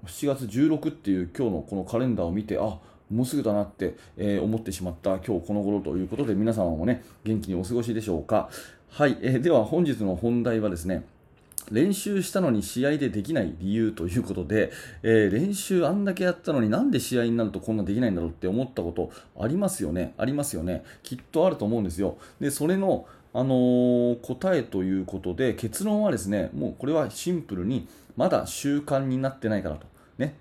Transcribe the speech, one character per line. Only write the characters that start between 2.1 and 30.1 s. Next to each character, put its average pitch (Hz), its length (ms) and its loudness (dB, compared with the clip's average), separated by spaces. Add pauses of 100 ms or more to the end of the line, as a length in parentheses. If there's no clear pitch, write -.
ダ 95 80 0
ー - 20 0
を 82 60 -2
見 104 120 -2
て、 101 140 -4
あ、 92 220 -2 (320)
も 110 100 2
う 127 40 0
す 131 100 -4
ぐ 139 80 0
だ 107 100 2
な 104 80 2
っ 98 100 -6
て、 - 240 -4 (220)
え 101 220 0
ー、 - 40 0
思 110 140 0
っ - 20 -4
て 110 120 -6
し - 120 -8
ま 90 60 -4
っ 82 100 -8
た 95 180 0
今 92 220 -2
日 82 60 -6
こ 104 80 -4
の 104 80 0
頃 101 180 0
と 78 160 -4
い 92 80 0
う 90 40 -4
こ 110 100 -6
と 143 80 -2
で、 110 80 0
皆 107 200 2
様 92 220 2
も 82 120 -2
ね、 123 160 0 (200)
元 107 160 0
気 92 100 -6
に 92 60 -2
お 92 80 -2
過 104 120 -4
ご 120 80 0
し 110 100 -2
で 110 80 -2
し 104 80 -4
ょ 85 80 2
う 76 60 -4
か。 - 260 0 (400)
は - 160 2
い、 131 160 2
え 127 140 2
ー、 120 60 2
で 170 100 2
は 123 120 6
本 156 200 2
日 120 200 0
の 95 120 0
本 117 260 0
題 117 180 0
は 107 120 0
で 87 60 -4
す 82 80 -8
ね、 87 200 -4 (640)
練 151 220 4
習 196 300 -2
し - 80 -6
た 196 100 2
の 165 80 4
に 107 140 2
試 123 240 -2
合 151 100 2
で 139 120 0
で 104 120 -2
き 143 140 -4
な 131 60 2
い 90 180 -2
理 95 160 0
由 113 160 2
と 90 160 -4
い 87 100 -2
う 120 60 2
こ 98 100 -4
と 90 100 -2
で、 101 280 2 (320)
え 110 280 8
ー、 - 0 -
練 156 220 2
習 185 320 0
あ 143 60 2
ん 202 120 0
だ 196 120 0
け 185 80 -2
や 180 80 4
っ 175 100 -10
た - 100 -2
の 139 100 2
に 107 80 4
な 139 120 4
ん 277 80 4
で 170 100 2
試 123 200 0
合 117 60 4
に 117 120 2
な 117 60 2
る 104 80 0
と 90 80 -6
こ 110 140 -2
ん 110 40 0
な 104 60 0
で 95 100 0
き 117 80 0
な 123 60 2
い 110 40 2
ん 92 40 0
だ 85 60 -2
ろ 85 60 0
う - 40 -4
っ - 20 -14
て 92 140 -6
思 110 160 0
っ 123 100 -6
た 110 80 -2
こ 85 100 -2
と 85 200 -4 (280)
あ 104 80 -2
り 139 80 0
ま 196 140 0
す - 140 -4
よ 76 100 -2
ね。 87 240 -4
あ - 80 -2
り 131 80 0
ま 147 100 -2
す - 120 -6
よ 80 80 -4
ね。 90 200 -4 (200)
き - 120 -10
っ 123 40 -12 (120)
と 160 140 2
あ - 60 4
る 151 60 -4
と - 80 -4
思 113 120 0
う 113 40 0
ん - 20 0
で 90 80 -2
す 82 100 -6
よ。 95 160 -2 (240)
で、 139 80 0
そ 143 160 -2
れ 185 120 2
の、 190 280 0 (280)
あ 123 100 0
の 135 100 2
ー、 123 680 4
答 180 360 0
え 131 60 2
と 95 200 -2
い 95 180 2
う 92 40 -4
こ 92 140 -6
と 87 160 -4
で、 123 180 2
結 110 300 -6
論 214 180 2
は 208 100 2
で 127 60 0
す 95 100 -8
ね、 98 260 0
も 131 160 -4
う - 80 -8
こ 127 100 -6
れ 147 60 2
は 143 180 2
シ - 200 -4
ン 170 120 -2
プ - 120 -8
ル 90 100 -2
に、 117 220 -2 (280)
ま 151 140 2
だ 143 180 2
習 143 320 -2
慣 139 260 -2
に 131 160 -2
な 135 80 0
っ 131 100 -8
て 117 80 -4
な 107 100 0
い 90 60 -2
か 85 60 -4
ら 76 60 -4
と。 - 100 -14 (320)